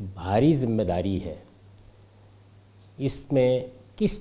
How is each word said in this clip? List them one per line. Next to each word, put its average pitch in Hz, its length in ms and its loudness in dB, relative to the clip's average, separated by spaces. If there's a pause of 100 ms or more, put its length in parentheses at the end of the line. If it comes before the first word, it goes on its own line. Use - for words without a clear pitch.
(160)
भारी 104 380 4
ज़िम्मेदारी 98 640 0
है, 82 180 -8 (1600)
इसमें 127 720 0 (280)
किस 208 220 0